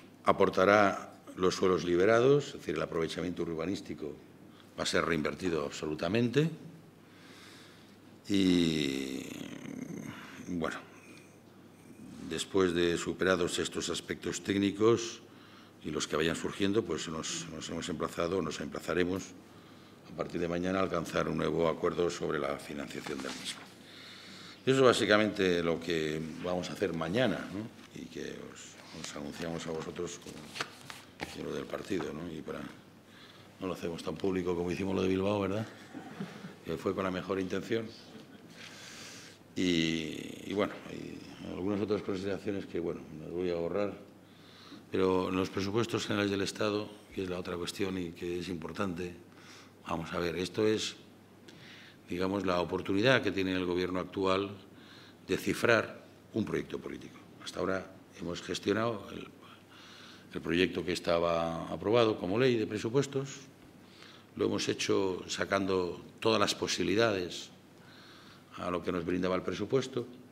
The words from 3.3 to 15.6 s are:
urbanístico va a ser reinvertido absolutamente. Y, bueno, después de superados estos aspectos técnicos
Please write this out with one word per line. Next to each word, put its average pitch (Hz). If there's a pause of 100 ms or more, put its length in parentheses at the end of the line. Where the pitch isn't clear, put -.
urbanístico 80 (640)
va 82
a 85
ser 85
reinvertido 78
absolutamente. 104 (1800)
Y, 78 (1300)
bueno, 85 (1500)
después 90
de 85
superados 87
estos 82
aspectos 82
técnicos 101 (640)